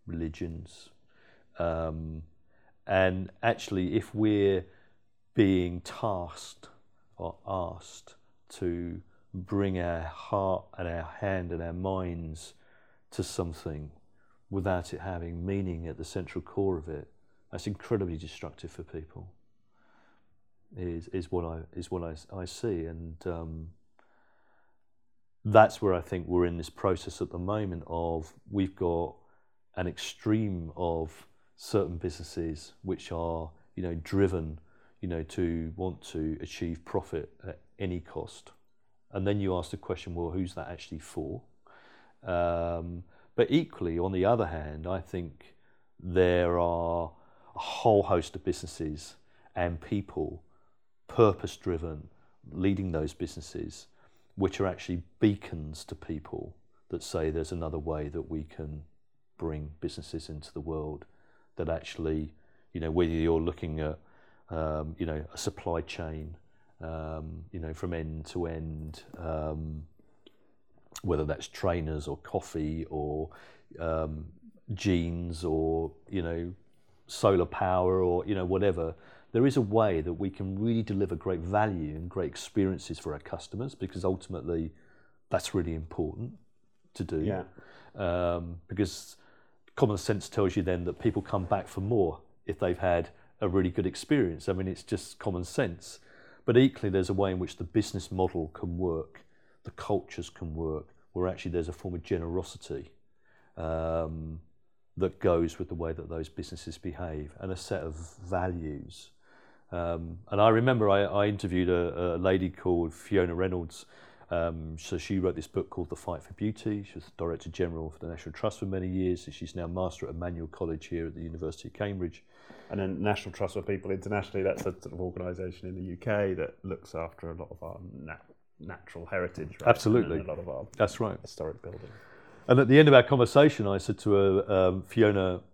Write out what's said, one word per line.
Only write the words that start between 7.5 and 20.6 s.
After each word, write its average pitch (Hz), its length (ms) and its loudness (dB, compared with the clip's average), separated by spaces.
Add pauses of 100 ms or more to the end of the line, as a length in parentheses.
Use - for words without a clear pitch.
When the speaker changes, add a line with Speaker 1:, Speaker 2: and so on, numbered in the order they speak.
Speaker 1:
to 87 500 -4 (340)
bring 95 440 0
our 87 240 -2
heart 95 640 0 (140)
and 87 100 -4
our 85 200 -6 (120)
hand 92 320 -2
and 85 100 -4
our 85 120 -6
minds 87 800 -4 (580)
to - 120 -2
something 78 680 -6 (580)
without 92 440 -2
it 87 80 -10
having 85 440 -6
meaning 92 420 -2
at 78 100 -8
the 82 80 -8
central 82 360 -6
core 95 360 -2
of 78 100 -10
it, 76 200 -10 (440)
that's 98 160 -8
incredibly 98 500 -2
destructive 78 540 -12
for - 120 -14
people, 85 480 -14 (1500)